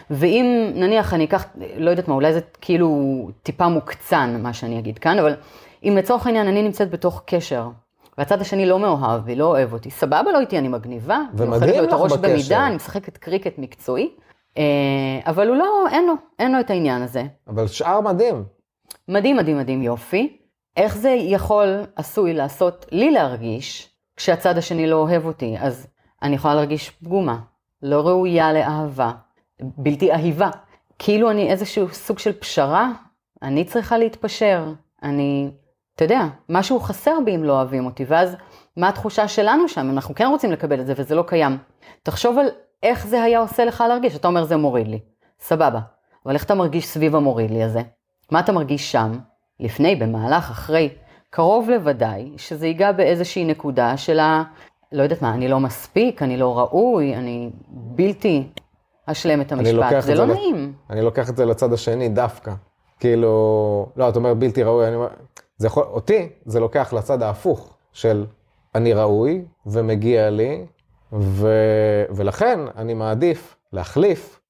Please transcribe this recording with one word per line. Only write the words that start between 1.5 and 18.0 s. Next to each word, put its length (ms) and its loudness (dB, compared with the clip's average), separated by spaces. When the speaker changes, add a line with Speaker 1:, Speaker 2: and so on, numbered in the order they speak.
Speaker 1:
לא 140 0
יודעת 180 0
מה, 60 0
אולי 180 4
זה 80 0
כאילו 680 0
טיפה 260 0
מוקצן, 760 0
מה 100 -6
שאני 260 -8
אגיד 200 -8
כאן, 200 0
אבל 160 2
אם 140 2
לצורך 280 0
העניין, 220 2
אני 140 2
נמצאת 280 -2
בתוך 360 -4
קשר, 420 -4
והצד 220 0
השני 260 -2
לא 120 4
מאוהב, 460 0
והיא 120 -6
לא 80 0
אוהב 280 2
אותי, 180 -10
סבבה, 420 0
לא 80 4
איתי, 180 -2
אני 100 0
מגניבה, 480 -4
אני 260 -4
Speaker 2:
ומדהים 200 2
Speaker 1:
אוכלת 160 4
לו 60 2
את 40 2
Speaker 2:
לך 100 2
Speaker 1:
הראש 140 2
Speaker 2:
בקשר. 200 2
Speaker 1:
במידה, 340 2
אני 100 -2
משחקת 400 -10
קריקט 420 -6
מקצועי, 520 -4
אה, 40 0
אבל 220 2
הוא 80 2
לא, 340 2
אין 160 2
לו, 80 2
אין 140 0
לו 80 2
את 100 -2
העניין 320 0
הזה. 200 -6
Speaker 2:
אבל 180 -2
שאר 340 0